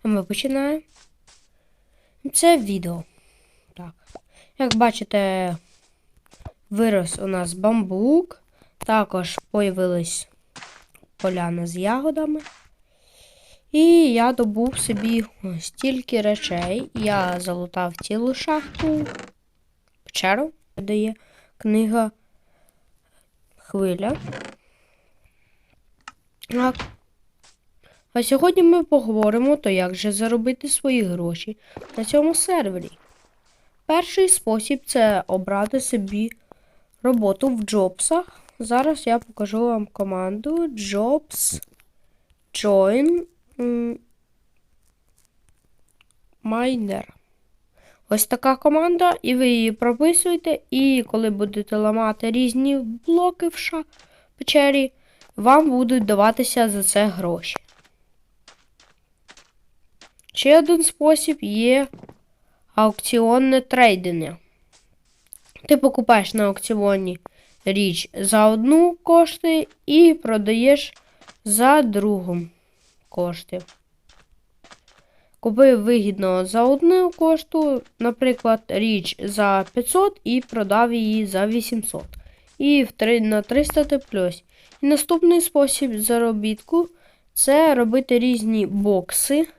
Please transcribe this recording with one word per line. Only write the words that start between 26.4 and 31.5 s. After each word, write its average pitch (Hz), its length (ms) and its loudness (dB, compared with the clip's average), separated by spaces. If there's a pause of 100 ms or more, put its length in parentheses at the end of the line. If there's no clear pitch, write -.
Так. 254 260 -2 (1400)
А 240 100 -4
сьогодні 330 400 2
ми 339 220 6
поговоримо, 226 720 2
то 220 140 -4
як 185 240 0
же 208 180 -4
заробити 233 560 -4
свої 262 340 -2
гроші 175 540 -6 (400)